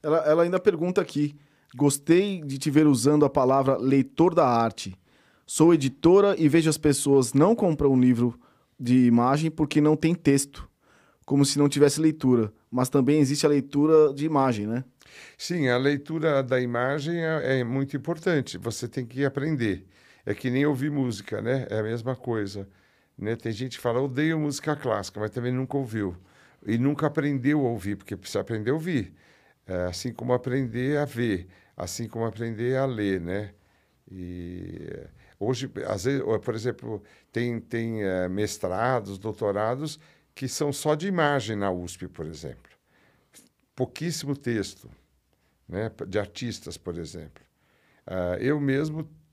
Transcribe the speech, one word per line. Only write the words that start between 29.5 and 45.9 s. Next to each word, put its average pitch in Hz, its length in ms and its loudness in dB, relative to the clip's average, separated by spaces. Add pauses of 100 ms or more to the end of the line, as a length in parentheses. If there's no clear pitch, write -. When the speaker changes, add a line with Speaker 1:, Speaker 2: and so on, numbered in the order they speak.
Speaker 2:
É, 90 200 -4
assim 90 260 -6
como 120 200 -4
aprender 127 680 -2
a 147 80 0
ver, 104 420 -2 (280)
assim 110 300 -8
como 113 180 -6
aprender 117 520 -4
a 135 100 0
ler, 101 340 -2
né? 98 300 -6 (600)
E 90 680 -12 (640)
hoje, 120 280 -4 (200)
às 101 160 -4
vezes, 139 180 0
ou, 110 160 0
por 113 160 -4
exemplo, 110 480 -8 (300)
tem, 117 280 -4
tem, 113 440 -6
é, 92 240 0
mestrados, 98 880 -2
doutorados 110 800 -4 (420)
que 131 80 -6
são 147 240 -4
só 151 220 0
de 156 120 -4
imagem 143 480 0
na 101 160 -2
usp, 90 380 -8
por - 160 -12
exemplo. 80 480 -14 (1040)
Pouquíssimo 139 580 -6
texto, 113 560 -6 (760)
né, 104 220 -6 (180)